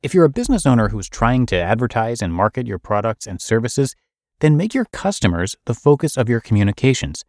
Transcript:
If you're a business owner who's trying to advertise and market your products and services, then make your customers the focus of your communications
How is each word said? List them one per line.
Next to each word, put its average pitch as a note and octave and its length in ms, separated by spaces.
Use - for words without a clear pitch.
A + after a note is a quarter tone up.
If C#3 100
you're F3 120
a D3 40
business A#3+ 360
owner A#2 240
who's G2+ 180
trying B2 400
to F#2+ 80
advertise A2+ 680
and F2 120
market G#2+ 340
your G2+ 100
products G#2+ 480
and F#2+ 140
services, A#2+ 560
then D3+ 160
make G3+ 160
your B3+ 180
customers C3+ 720
the B2 100
focus D3 440
of A#2+ 100
your A#2 140
communications G2+ 880